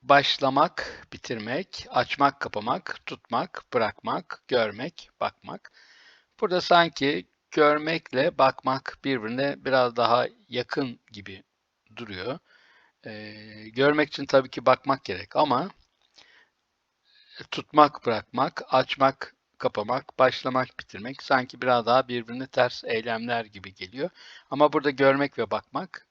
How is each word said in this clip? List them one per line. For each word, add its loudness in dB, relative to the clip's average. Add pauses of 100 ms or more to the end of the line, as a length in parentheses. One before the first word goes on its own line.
Başlamak, 2
bitirmek, -8
açmak, 0
kapamak, -6
tutmak, -6
bırakmak, -4
görmek, -2 (100)
bakmak. -8 (720)
Burada 0
sanki 2 (240)
görmekle 0
bakmak 0
birbirine -4
biraz 2
daha 2 (220)
yakın -6 (120)
gibi -18 (520)
duruyor. -8 (680)
Ee, -14 (360)
görmek 2
için -8
tabii 2
ki -10
bakmak 2
gerek -10
ama 2 (1800)
tutmak, 2
bırakmak, -4
açmak, 0 (220)
kapamak, -4
başlamak, 0
bitirmek -16
sanki -2
biraz 2
daha 4
birbirine -8
ters -2
eylemler -4
gibi -18
geliyor. -10 (400)
Ama 4
burada 2
görmek 4
ve -2
bakmak -8